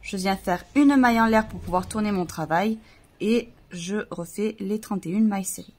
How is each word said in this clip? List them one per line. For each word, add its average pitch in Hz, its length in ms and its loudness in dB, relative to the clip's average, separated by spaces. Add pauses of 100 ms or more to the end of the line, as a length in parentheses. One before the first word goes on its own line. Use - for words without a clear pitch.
je - 140 -10
viens 190 200 -2
faire 180 280 -4 (120)
une 285 200 6
maille 240 240 4
en 226 60 4
l'air 220 220 4
pour 185 100 -12
pouvoir 180 300 -2
tourner 208 240 -2
mon 180 140 0
travail 175 520 -2 (420)
et 233 280 0 (220)
je 185 400 -6
refais 208 500 -6
les 202 180 -4
trente 208 280 -6
et 160 40 -6
une 214 160 4
mailles 202 180 0
serrées. - 340 -10